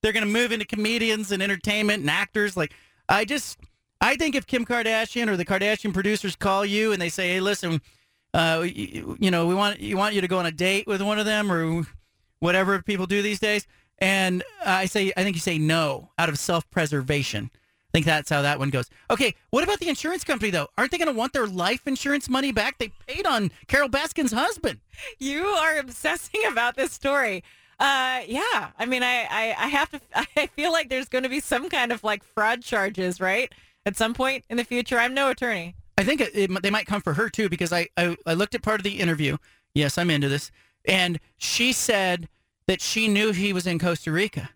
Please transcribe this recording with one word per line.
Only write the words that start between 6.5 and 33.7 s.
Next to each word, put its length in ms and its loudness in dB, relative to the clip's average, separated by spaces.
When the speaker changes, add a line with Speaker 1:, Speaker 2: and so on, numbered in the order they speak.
Speaker 1:
you 260 2
and 100 0
they 60 0
say, 220 0
"Hey, 100 2
listen, 360 0
uh, 260 2
y-, 140 -2
y-, 220 -10
you 140 4
know, 160 2
we 80 2
want, 240 0
you 160 -4
want 180 2
you 60 2
to 80 0
go 120 0
on 60 0
a 60 0
date 360 0
with 140 0
one 180 0
of 60 0
them," 240 0
or 360 0
whatever 420 2
people 240 -2
do 160 0
these 180 -2
days. 260 0
And 440 2
I 220 2
say, 280 0
I 80 0
think 140 0
you 20 -4
say 180 -2
no 600 0
out 100 2
of 100 -2
self-preservation. 1160 -2
I 400 -20
think 120 4
that's 240 2
how 120 2
that 180 2
one 120 0
goes. 180 -2
Okay, 260 2
what 120 4
about 160 0
the 80 -4
insurance 380 -4
company, 260 -2
though? 160 0
Aren't 140 2
they 60 -2
gonna 160 0
want 180 -2
their 160 -2
life 400 -2
insurance 400 -2
money 240 0
back? 280 0
They 120 -6
paid 180 -6
on 260 2
Carole 200 4
Baskin's 460 0
husband. 480 -2
Speaker 2:
You 280 -4
are 320 2
obsessing 640 -4
about 240 0
this 160 -2
story. 500 0
Uh, 480 2
yeah, 500 -2
I 80 -2
mean, 160 0
I, 280 0
I, 280 -2
I 100 0
have 240 0
to, 100 -12
<laughs> 0 -
I 120 2
feel 260 -2
like 160 0
there's 180 -4
gonna 220 -2
be 100 -4
some 300 -2
kind 240 0
of, 100 -8
like, 220 -2
fraud 380 0
charges, 580 -2
right? 280 0